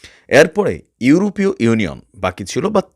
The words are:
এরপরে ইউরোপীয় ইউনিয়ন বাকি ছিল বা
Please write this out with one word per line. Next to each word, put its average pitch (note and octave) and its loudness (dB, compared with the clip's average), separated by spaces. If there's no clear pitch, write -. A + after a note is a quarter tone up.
এরপরে D3+ 0
ইউরোপীয় F#3+ 2
ইউনিয়ন A2 0
বাকি F#2 -6
ছিল B2+ -4
বা - 0